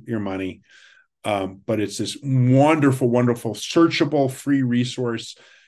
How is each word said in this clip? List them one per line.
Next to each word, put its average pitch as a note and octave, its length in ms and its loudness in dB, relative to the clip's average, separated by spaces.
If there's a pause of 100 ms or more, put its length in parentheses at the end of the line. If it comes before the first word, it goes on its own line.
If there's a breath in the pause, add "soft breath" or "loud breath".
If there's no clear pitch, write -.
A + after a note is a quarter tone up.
your A2+ 140 -6
money. F#2+ 420 -8 (640 soft breath)
Um, G2 400 -4
but A2 140 -2
it's G2+ 180 -4
this G#2 260 -6
wonderful, C3+ 880 4
wonderful, A#2+ 460 0
searchable, D3+ 760 2
free C#3 300 -2
resource. A#2+ 760 -4 (320 soft breath)